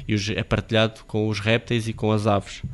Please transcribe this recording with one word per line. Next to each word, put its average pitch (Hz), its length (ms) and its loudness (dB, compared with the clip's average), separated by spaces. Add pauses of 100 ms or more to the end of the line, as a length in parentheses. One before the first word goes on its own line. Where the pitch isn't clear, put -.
e 113 80 0
os, 104 160 0
é 104 140 -2
partilhado 110 640 0
com 107 220 0
os 104 100 -2
répteis 113 480 0
e 110 60 -4
com 107 180 0
as 107 160 2
aves. 101 340 0 (120)